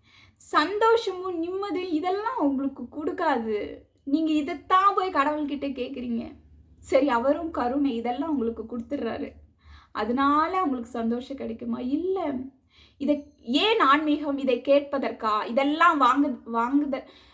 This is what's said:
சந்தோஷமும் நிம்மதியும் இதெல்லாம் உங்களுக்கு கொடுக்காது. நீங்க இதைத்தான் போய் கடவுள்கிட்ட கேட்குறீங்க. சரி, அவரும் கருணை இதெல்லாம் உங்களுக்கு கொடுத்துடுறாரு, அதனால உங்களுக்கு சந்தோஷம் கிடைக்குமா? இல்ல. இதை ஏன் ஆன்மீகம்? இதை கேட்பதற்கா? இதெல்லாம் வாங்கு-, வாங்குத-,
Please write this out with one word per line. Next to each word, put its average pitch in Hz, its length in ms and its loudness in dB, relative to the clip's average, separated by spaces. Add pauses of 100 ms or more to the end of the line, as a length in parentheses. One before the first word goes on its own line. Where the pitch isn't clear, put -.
(380)
சந்தோஷமும் 370 1080 0
நிம்மதியும் 370 500 -4
இதெல்லாம் 392 440 -2
உங்களுக்கு 277 460 -2
கொடுக்காது. 277 720 -2 (460)
நீங்க 311 280 0
இதைத்தான் 370 640 2
போய் 381 140 0
கடவுள்கிட்ட 285 600 -2
கேட்குறீங்க. 247 640 -8 (440)
சரி, - 300 2
அவரும் 277 420 0
கருணை 277 440 0
இதெல்லாம் 247 340 -4
உங்களுக்கு 226 340 -2
கொடுத்துடுறாரு, 233 680 -6 (600)
அதனால 285 720 2
உங்களுக்கு 247 260 -4
சந்தோஷம் 240 480 -4
கிடைக்குமா? 233 420 -6
இல்ல. 320 520 -2 (640)
இதை 285 180 0 (260)
ஏன் 381 380 2
ஆன்மீகம்? 294 580 2
இதை 262 240 0
கேட்பதற்கா? 247 840 0
இதெல்லாம் 294 560 4
வாங்கு-, 254 520 2
வாங்குத-, 262 540 0 (260)